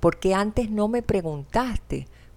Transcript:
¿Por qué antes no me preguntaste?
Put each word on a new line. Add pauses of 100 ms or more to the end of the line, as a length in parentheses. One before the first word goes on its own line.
¿Por
qué
antes
no
me
preguntaste? (280)